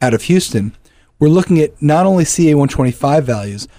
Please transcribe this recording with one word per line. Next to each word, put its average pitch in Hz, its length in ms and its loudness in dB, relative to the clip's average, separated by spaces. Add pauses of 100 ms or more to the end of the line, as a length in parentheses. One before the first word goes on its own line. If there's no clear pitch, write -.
out 123 140 0
of 107 100 -4
Houston. 117 520 -2 (420)
We're 147 100 2
looking 175 300 2
at 151 240 -2
not 156 240 2
only 185 180 2
C 165 260 0
A 151 60 2
one 139 120 2
twenty-five 139 560 -2
values, 104 440 -8 (100)